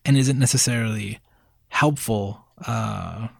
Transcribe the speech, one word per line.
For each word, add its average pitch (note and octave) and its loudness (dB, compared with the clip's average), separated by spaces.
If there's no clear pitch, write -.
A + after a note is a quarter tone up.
and C#3 6
isn't C3 4
necessarily A2+ 0
helpful, A2 0
uh, G#2+ -6